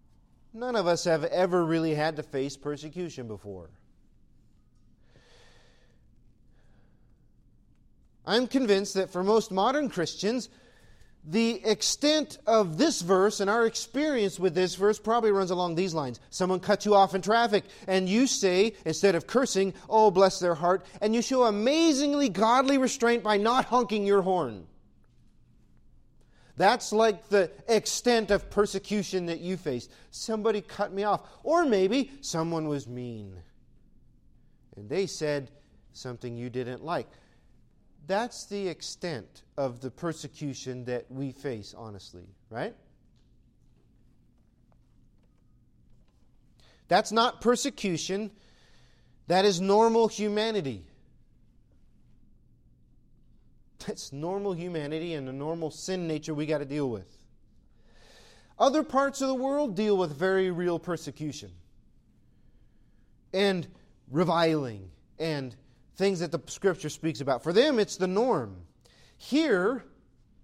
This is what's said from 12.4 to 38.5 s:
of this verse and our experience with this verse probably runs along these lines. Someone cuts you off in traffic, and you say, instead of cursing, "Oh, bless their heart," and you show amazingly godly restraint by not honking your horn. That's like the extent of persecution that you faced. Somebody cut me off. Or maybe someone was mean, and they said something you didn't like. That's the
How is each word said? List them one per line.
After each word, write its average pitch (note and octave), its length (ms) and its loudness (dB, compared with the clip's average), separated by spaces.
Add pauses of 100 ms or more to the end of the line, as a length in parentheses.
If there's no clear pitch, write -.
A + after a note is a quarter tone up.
of G#3 300 4
this C#4 240 2
verse F#3+ 400 2
and G3 80 0
our A#3 160 2
experience A#3 720 -2
with F3 160 0
this F3+ 200 0
verse G#3 220 2
probably A3+ 320 2
runs F#3+ 220 2
along F3 240 0
these F3 180 0
lines. C3+ 360 -4
Someone F3+ 320 0
cuts G3 240 0
you G#3 100 6
off F#3+ 180 6
in F#3+ 80 -2
traffic, G#3+ 440 2 (200)
and F#3 220 2
you A#3 200 4
say, G3 580 2
instead E3+ 280 2
of E3+ 140 -2
cursing, G3 460 0 (160)
"Oh, G#3+ 200 6
bless F#3 300 4
their F3 160 2
heart," F3 300 0 (160)
and G#3+ 120 0
you A#3 80 2
show B3+ 220 2
amazingly C#4+ 840 2
godly B3 480 4
restraint A#3 460 0
by G#3+ 120 2
not A3+ 300 2
honking G#3+ 400 0
your G3+ 160 4
horn. C#3 480 -2 (1900)
That's G#3 380 2
like G#3+ 340 2
the F#3+ 240 2 (160)
extent A3+ 640 2
of - 180 0
persecution F#3+ 760 -2
that E3 160 -6
you F3+ 160 -4
faced. B2+ 340 -6 (200)
Somebody G#3+ 500 -2
cut G3 320 -6
me G3 100 -4
off. G3+ 240 0 (160)
Or E4 220 2
maybe G#3+ 440 2 (120)
someone D#3+ 480 -4
was C3+ 180 -6
mean, A2 560 -12 (1300)
and G#2 100 -16
they F3 200 -2
said D3 440 -4 (400)
something A#2+ 460 -12
you B2 120 -8
didn't A#2+ 360 -8
like. D#3+ 240 -6 (1000)
That's G#3+ 380 -4
the G3 240 -6